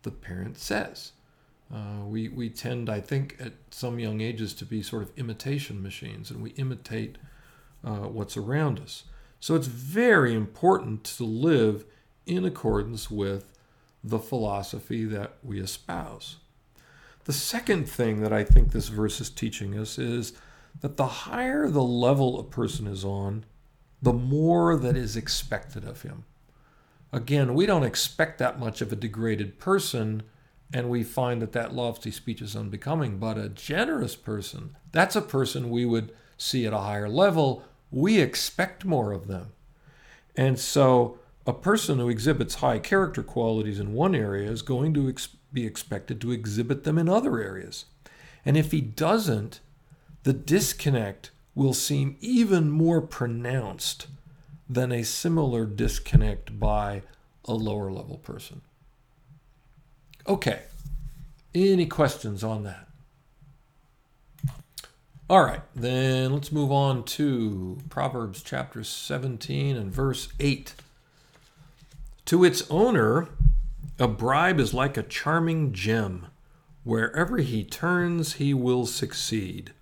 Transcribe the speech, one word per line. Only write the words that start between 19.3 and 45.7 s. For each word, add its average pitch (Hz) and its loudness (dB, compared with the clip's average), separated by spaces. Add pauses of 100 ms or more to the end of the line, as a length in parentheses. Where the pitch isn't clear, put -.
teaching 101 -6
us 107 -8
is 120 -4 (480)
that - -6
the 135 2
higher 254 -2
the 143 4
level 123 4
a - -8
person - -4
is 98 -6
on, 98 -4 (580)
the 123 4
more 160 4
that 123 2
is 113 -4
expected - -6
of - -12
him. - -12 (880)
Again, 131 2
we 175 4
don't 180 4
expect - -2
that 127 -2
much 117 -4
of 107 -4
a 110 -4
degraded 107 -4
person, 117 0 (500)
and 123 -2
we 120 0
find 120 -2
that 113 -4
that 117 -4
lofty 117 -4
speech 113 -8
is 101 -10
unbecoming. 107 -4
But 110 -4
a 104 -6
generous 196 -4
person, - -10 (160)
that's 185 4
a - 2
person 131 -2
we 120 2
would 113 2 (240)
see 123 -2
at 107 -2
a 104 0
higher 104 -2
level. 156 4 (260)
We 180 4
expect - -2
more 127 0
of 98 -6
them. 95 -8 (840)
And 131 2
so 127 4 (280)
a 123 0
person 196 2
who 120 0
exhibits 131 0
high 127 0
character 190 2
qualities 110 0
in 104 -4
one 170 4
area 104 0
is 113 -4
going 135 0
to 143 2
ex-, 131 -6 (240)
be 123 -2
expected 107 -8